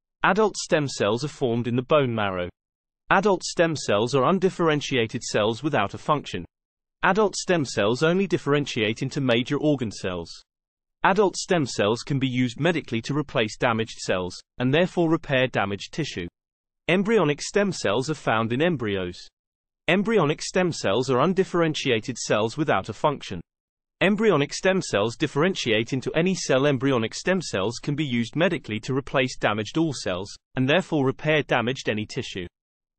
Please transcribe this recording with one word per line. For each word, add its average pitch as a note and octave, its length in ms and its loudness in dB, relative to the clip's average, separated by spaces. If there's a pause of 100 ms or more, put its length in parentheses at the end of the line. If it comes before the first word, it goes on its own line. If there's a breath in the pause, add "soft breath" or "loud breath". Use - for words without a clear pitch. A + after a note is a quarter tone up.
(240)
Adult G3 320 4
stem D3+ 320 0
cells A#2+ 380 0
are - 20 -6
formed A#2+ 400 -2
in A#2 80 -2
the C3 60 2
bone C3 340 2
marrow. F#2 320 -2 (640)
Adult F#3+ 340 4
stem E3 320 0
cells A#2+ 400 0
are C3 140 4
undifferentiated D3+ 920 0
cells A2+ 420 0
without B2 300 0
a G#2 40 -10
function. G#2+ 480 -4 (580)
Adult F#3 320 2
stem E3+ 300 0
cells A2+ 380 0
only F3+ 220 2
differentiate C#3+ 760 0
into C3+ 180 -4
major B2+ 380 2
organ C3+ 340 0
cells. F2+ 400 -8 (720)
Adult F#3 340 4
stem E3+ 280 0
cells A2 360 0
can C#3+ 160 -2
be C3 100 0
used B2 320 -2
medically C#3 440 -2
to B2+ 100 -6
replace C3+ 420 -2
damaged A2+ 440 0
cells, F#2 360 -4 (220)
and B2+ 160 2
therefore E3+ 380 2
repair C3+ 360 0
damaged G2+ 460 -4
tissue. F#2 340 -6 (600)
Embryonic F3 520 2
stem G3+ 320 0
cells A#2 380 -2
are D#3 60 -4
found A2+ 360 0
in C3 120 0
embryos. G2+ 520 -2 (720)
Embryonic F3+ 540 2
stem F3+ 300 0
cells A#2+ 400 0
are B2 80 4
undifferentiated D#3+ 1000 0
cells A2+ 400 0
without C3+ 320 0
a G#2 40 -8
function. C3 460 -2 (640)
Embryonic F#3 500 4
stem F#3 300 0
cells A2 340 0
differentiate C#3+ 800 0
into B2+ 200 -2
any F3+ 200 2
cell. C#3 320 2
Embryonic C3 480 0
stem F3+ 300 -2
cells G#2+ 340 -2
can D3 180 -4
be D#3 80 -2
used A#2+ 320 -2
medically C#3+ 440 -2
to C3 160 -4
replace C3+ 420 -2
damaged G#2+ 400 0
all D#3+ 160 0
cells, G2 420 -6 (200)
and C3 120 2
therefore D#3 380 2
repair D3 380 0
damaged B2+ 460 -2
any G#2+ 180 -2
tissue. F#2 400 -10 (520)